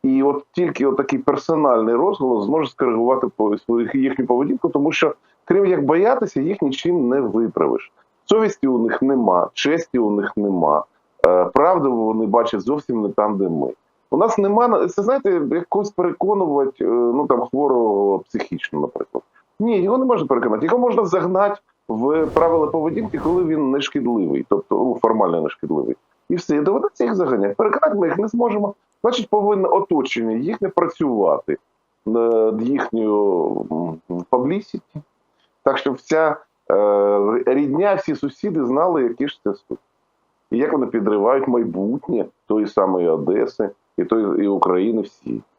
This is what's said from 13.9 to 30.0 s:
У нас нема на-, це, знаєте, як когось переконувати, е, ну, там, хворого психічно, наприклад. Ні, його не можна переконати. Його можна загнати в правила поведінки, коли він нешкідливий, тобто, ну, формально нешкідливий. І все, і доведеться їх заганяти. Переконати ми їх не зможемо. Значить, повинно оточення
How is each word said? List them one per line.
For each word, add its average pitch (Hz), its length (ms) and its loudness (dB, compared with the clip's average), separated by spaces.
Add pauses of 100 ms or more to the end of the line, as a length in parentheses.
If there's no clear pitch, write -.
У 127 60 0
нас 220 200 2
нема 208 300 2
на-, 208 200 2
це, 196 160 -4
знаєте, 262 380 0 (100)
як 175 180 -4
когось 208 220 -2
переконувати, 170 960 -2
е, - 20 0
ну, 120 400 0
там, 120 140 2
хворого 107 800 0
психічно, - 600 -8
наприклад. - 440 -6 (360)
Ні, 214 220 2
його 202 160 2
не 262 80 0
можна 190 220 0
переконати. 117 380 0
Його 226 120 2
можна 233 280 2
загнати 185 540 0 (280)
в 139 380 0
правила 165 420 2
поведінки, 170 560 -4
коли 180 200 0
він 156 280 0
нешкідливий, 120 760 -2
тобто, 101 260 0
ну, 120 260 0
формально 98 400 2
нешкідливий. 73 540 -4 (340)
І 180 60 0
все, 170 200 -2
і 151 60 0
доведеться 247 420 0
їх 233 120 0
заганяти. 190 420 0
Переконати 208 420 0
ми 175 80 2
їх 160 100 -2
не 214 100 -2
зможемо. 208 460 -2 (300)
Значить, 240 260 0
повинно 202 460 2
оточення 135 560 0